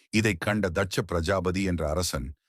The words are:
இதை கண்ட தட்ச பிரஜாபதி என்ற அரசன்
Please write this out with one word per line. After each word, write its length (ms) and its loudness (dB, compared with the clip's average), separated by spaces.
இதை 240 4
கண்ட 320 0
தட்ச 340 0
பிரஜாபதி 600 0
என்ற 240 0
அரசன் 400 -2